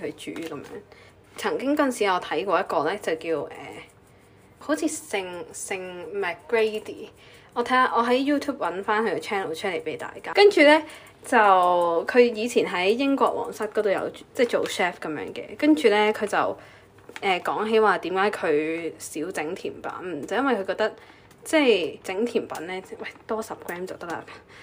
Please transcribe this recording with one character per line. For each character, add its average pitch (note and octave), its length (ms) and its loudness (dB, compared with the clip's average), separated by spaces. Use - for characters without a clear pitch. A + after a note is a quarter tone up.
去 - 320 -10
煮 - 80 -10
噉 D#3 200 -10
樣。 - 40 -16
曾 - 200 -2
經 C4+ 200 0
嗰 D4+ 80 2
陣 B3+ 140 -2
時 G#3 40 0
有 G3 120 2
睇 F3 280 -4
過 F#3 160 0
一 G3 40 0
個 D#3+ 200 -2
呢， F3+ 180 -2
就 E3 140 -2
叫， D#3+ 340 -4
呃， - 60 -16
好 D4+ 160 -4
似 E4 120 -4
聖， G3+ 380 -6
聖 - 260 -10
McGrady。 G#3 960 -4
我 A#3+ 100 -2
睇 B3 60 -6
吓， B3+ 160 4
我 A#3 80 4
喺 A#3+ 80 0
YouTube C#4 340 -2
搵 F3 260 -4
返 A3 220 0
佢 F3 100 -2
嘅 - 60 -4
channel F#3 340 -4
出 G3 120 -6
嚟 E3 160 -4
畀 C#3 140 -6
大 - 240 -12
家。 - 120 -10
跟 G4+ 160 10
住 E4 140 6
呢， D4+ 200 8
就 B3+ 120 2
佢 B3 140 6
以 A#3 260 2
前 F#3 200 2
喺 F3+ 220 0
英 C#4 260 2
國 A#3+ 140 2
皇 - 220 -6
室 - 140 -8
嗰 G#3+ 160 -2
度 G#3 80 0
有， D#3+ 200 0
即 C4 100 0
係 A#3+ 40 4
做 F#3 200 0
chef F3 340 -2
噉 E3 120 -6
樣 G#2+ 200 -8
嘅。 - 240 -14
跟 D4+ 180 4
住 B3+ 140 4
呢， G#3 240 4
佢 G#3+ 140 -4
就， F#3+ 100 -2
呃， F#3 200 0
講 F3+ 260 -2
起 A3 120 4
話 G3+ 180 6
點 F3 180 -4
解 G3 160 2
佢 D#3+ 680 -2
少 E3 320 -8
整 F3 240 -6
甜 - 180 -10
品， D3+ 540 -10
就 G3 80 -6
因 C4 100 0
為 C4+ 100 2
佢 G3 100 -4
覺 F3+ 100 -4
得， G#3+ 200 -2
即 - 140 0
係 G3 460 2
整 F#3+ 220 -2
甜 F#3 220 -2
品 D#3 200 -10
呢， F#3 140 -8
喂， - 80 -12
多 A3 160 -4
十 - 120 -12
gram F3+ 200 -8
就 F3+ 120 -10
得 - 100 -14
啦。 B2+ 160 -8